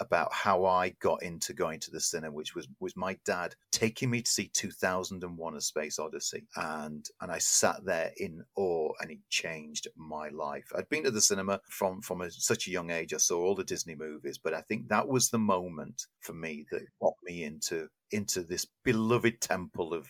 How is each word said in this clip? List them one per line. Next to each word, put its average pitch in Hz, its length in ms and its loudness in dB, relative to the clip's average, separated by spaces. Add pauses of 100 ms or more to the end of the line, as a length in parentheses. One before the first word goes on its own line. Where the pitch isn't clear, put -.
about - 320 2
how 95 340 4
I 92 240 6 (100)
got 85 220 4
into 87 320 -4
going 80 260 0
to - 100 -8
the 78 100 -6
cinema, 78 340 -2
which 76 200 -8
was, 80 140 -8 (120)
was 92 160 -6
my 92 280 -2
dad 87 300 0 (180)
taking 117 380 2
me 120 120 0
to - 80 0
see 104 180 0
two - 220 -2
thousand 92 540 0
and 87 140 -8
one: 82 180 -6
A 71 40 -8
Space 76 380 -2
Odyssey. 76 480 -6 (100)
And, 78 500 -4 (160)
and 90 100 -6
I 82 60 -2
sat 92 460 4
there 82 340 2
in 87 260 -6 (120)
awe, 85 440 2
and 82 100 -8
it 78 80 -12 (120)
changed 78 640 -4
my 78 320 -8
life. 73 480 -6
I'd 85 140 -4
been 151 140 -2
to 139 60 6
the 107 120 2
cinema 98 380 4 (100)
from, 95 320 -2
from 90 180 -4
a, 87 100 -4
such - 360 0
a 95 40 -6
young 87 200 -2
age. 82 240 -2
I 78 40 -2
saw 85 240 4
all 95 120 4
the 90 100 -2
Disney 82 300 -4
movies, 73 440 -8
but 82 160 -2
I 80 60 -2
think 127 280 -4
that 107 200 4
was 131 220 4
the 117 80 2
moment 90 680 0 (140)
for - 140 -10
me 80 360 -6
that - 120 -4 (180)
got 85 220 4
me 87 220 -6
into, 78 440 -4 (220)
into 101 320 0
this 85 240 -4 (180)
beloved 113 560 4
temple 87 520 -2
of, 80 180 -4